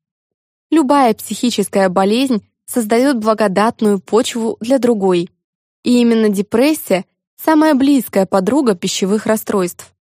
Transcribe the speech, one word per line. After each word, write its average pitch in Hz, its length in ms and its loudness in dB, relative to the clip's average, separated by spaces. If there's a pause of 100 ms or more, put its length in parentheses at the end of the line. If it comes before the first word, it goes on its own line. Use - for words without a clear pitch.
(720)
Любая 277 420 2
психическая 202 760 -2
болезнь 208 560 0 (200)
создаёт 240 520 0
благодатную 208 840 0
почву 226 600 -2
для 254 160 0
другой. 190 520 0 (540)
И 247 160 2
именно 226 300 2
депрессия — 208 760 -2 (380)
самая 311 300 4
близкая 254 520 0
подруга 202 500 0
пищевых 196 500 -4
расстройств. 208 680 -4 (160)